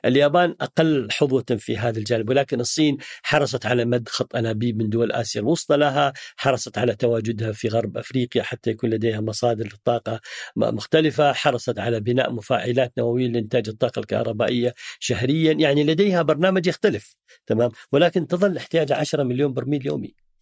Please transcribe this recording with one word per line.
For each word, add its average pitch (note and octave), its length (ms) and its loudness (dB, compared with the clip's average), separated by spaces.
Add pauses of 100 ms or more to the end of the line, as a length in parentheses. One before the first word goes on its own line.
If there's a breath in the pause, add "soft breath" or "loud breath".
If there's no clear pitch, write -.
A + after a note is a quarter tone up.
اليابان D3 560 4
أقل D3+ 500 0
حظوة C3 340 0 (120)
في G#2+ 200 -6
هذا A2+ 220 -2
الجانب، A2 300 -2
ولكن C3+ 300 0
الصين D3 380 0 (260 loud breath)
حرصت C#3+ 420 0
على A#2+ 200 2
مد A#2+ 240 0
خط - 260 -4
أنابيب A2+ 420 -2
من A2 120 -2
دول A2+ 220 0
آسيا A2 300 -4
الوسطى D3 360 2
لها، C#3+ 360 2 (240 loud breath)
حرصت B2+ 400 -2
على A#2+ 180 0
تواجدها A2 560 -2
في G#2+ 160 -4
غرب A2 300 -2
أفريقيا B2 460 -2
حتى - 260 -6
يكون A2+ 200 -2
لديها A2 320 -2
مصادر A2 440 -2
للطاقة A2+ 540 -4 (360 loud breath)
م-، A2+ 200 0
مختلفة، D3 580 2
حرصت B2 460 -2
على A#2 200 -2
بناء B2 320 0
مفاعلات B2 640 -2
نووية A#2+ 300 0
لإنتاج A#2 420 -2
الطاقة A2+ 300 -2
الكهربائية A#2 720 -2 (260 loud breath)
شهريا، C#3+ 540 2
يعني D3 300 4
لديها E3+ 380 2
برنامج E3+ 460 2
يختلف، D#3+ 480 -2 (300 soft breath)
تمام؟ A#2 240 2 (220 loud breath)
ولكن E3 360 4
تظل F3+ 300 0
احتياج D3+ 340 0
عشرة D3 320 0
مليون C3 300 0
برميل C3 320 -4
يومي. - 380 -8 (180)